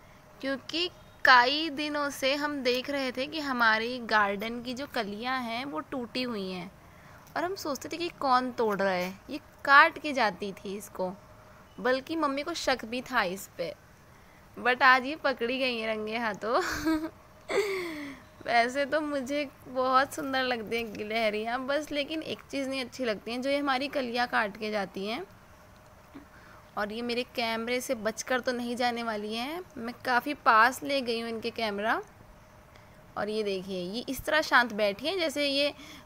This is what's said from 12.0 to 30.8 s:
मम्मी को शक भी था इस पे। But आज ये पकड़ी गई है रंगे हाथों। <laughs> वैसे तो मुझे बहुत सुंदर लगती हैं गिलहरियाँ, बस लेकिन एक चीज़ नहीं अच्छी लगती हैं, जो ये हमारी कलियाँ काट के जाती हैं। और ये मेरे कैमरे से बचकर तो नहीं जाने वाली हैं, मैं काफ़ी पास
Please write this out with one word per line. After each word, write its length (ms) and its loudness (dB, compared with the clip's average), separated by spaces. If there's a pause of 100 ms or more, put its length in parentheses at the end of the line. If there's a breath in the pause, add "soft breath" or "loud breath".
मम्मी 260 0
को 120 -6
शक 300 0
भी 180 -6
था 200 0
इस 360 -4
पे। 160 -6 (840 loud breath)
But 220 2
आज 240 8
ये 100 -4
पकड़ी 420 0
गई 200 -2
है 100 -4
रंगे 300 -4
हाथों। 440 0
<laughs> 1800 -4
वैसे 380 2
तो 160 2
मुझे 480 -2 (200)
बहुत 460 2
सुंदर 280 -2
लगती 340 -2
हैं 160 -4
गिलहरियाँ, 720 -2
बस 260 -2
लेकिन 300 -2
एक 160 -6 (120)
चीज़ 180 -4
नहीं 160 -4
अच्छी 200 -6
लगती 260 -2
हैं, 120 -4
जो 80 0
ये 80 2
हमारी 300 0
कलियाँ 380 -2
काट 300 0
के 140 -6
जाती 360 -4
हैं। 200 -6 (1500 loud breath)
और 160 -4
ये 100 -6
मेरे 200 -2
कैमरे 580 -2
से 140 -2
बचकर 460 0
तो 120 0
नहीं 240 -4
जाने 260 0
वाली 320 -4
हैं, 300 -4 (120)
मैं 180 -8 (100)
काफ़ी 300 2
पास 480 6